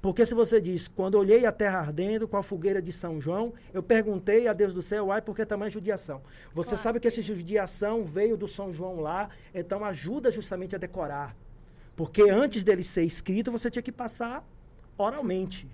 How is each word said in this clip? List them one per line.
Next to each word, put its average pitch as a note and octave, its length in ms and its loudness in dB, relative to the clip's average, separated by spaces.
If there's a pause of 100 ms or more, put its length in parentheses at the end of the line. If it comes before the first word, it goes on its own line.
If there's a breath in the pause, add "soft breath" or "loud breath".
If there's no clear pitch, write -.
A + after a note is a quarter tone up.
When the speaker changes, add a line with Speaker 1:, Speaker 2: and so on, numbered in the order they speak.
Speaker 1:
Porque G#3+ 240 4
se A#3 80 -2
você A3+ 280 6
diz, F3 260 -4
"Quando F#3+ 280 -2
olhei G#3 300 8
a G#3+ 60 4
terra F#3+ 280 0
ardendo F#3 460 -2
com G#3+ 120 -2
a G3+ 40 2
fogueira F#3+ 400 -2
de E3+ 120 -8
São E3 260 -6
João, F#3+ 320 -2 (220 loud breath)
eu F#3 100 -4
perguntei G#3+ 640 4
a G#3+ 60 2
Deus F#3+ 200 2
do F3 80 -4
céu, G#3 300 -2
ai, G#3+ 100 0
por G#3 140 -8
que A3 100 -2
tamanha G#3 240 -4
judiação?" F#3 520 -6 (340 loud breath)
Você E3 140 -2
Speaker 2:
Claro. G#3 140 -2
Speaker 1:
sabe A#3 180 0
que A#3+ 80 2
essa A3+ 120 -2
judiação G3+ 800 -2
veio G3 360 0
do G3 100 -6
São G3 240 -10
João F3 300 -8
lá, F3+ 260 -4 (260 loud breath)
então F#3 300 -6
ajuda G#3 480 -2
justamente F#3+ 420 -8
a F#3+ 60 -6
decorar. C#3+ 560 -8 (640 soft breath)
Porque E3 320 2
antes A3 340 2
dele F#3 200 4
ser E3+ 200 0
escrito, G3 480 -2
você A#3 180 -4
tinha A#3 140 -6
que B3+ 80 -8
passar A#3+ 500 -8 (560)
oralmente. G3+ 760 -2